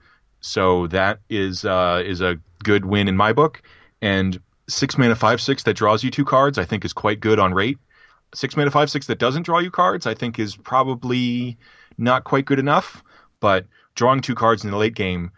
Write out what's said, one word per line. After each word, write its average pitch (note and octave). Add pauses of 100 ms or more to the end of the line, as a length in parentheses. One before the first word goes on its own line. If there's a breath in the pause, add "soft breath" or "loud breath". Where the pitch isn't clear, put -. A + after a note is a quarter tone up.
(400 soft breath)
So F#2
that F#2+ (100)
is, F#2+
uh, F#2
is F2+
a F2+ (240)
good G2+
win G2+
in F#2
my G#2+
book. D3+ (400 soft breath)
And F#2+ (300)
six -
mana A#2+
five A2+
six C#3
that G#2+
draws A2
you C3
two C#3
cards, C#3
I F#2+
think, G2
is F2
quite G#2+
good G#2+
on F#2
rate. A2+ (560 soft breath)
Six -
mana D3
five D3
six -
that A#2
doesn't C3
draw E3+
you F3+
cards, F3+
I A2
think, A#2
is G#2
probably B2 (400 soft breath)
not B2+
quite C#3
good C#3
enough. C#3+ (360 soft breath)
But F#2+ (280 soft breath)
drawing B2+
two B2+
cards A2+
in G#2
the G2+
late A2+
game F2+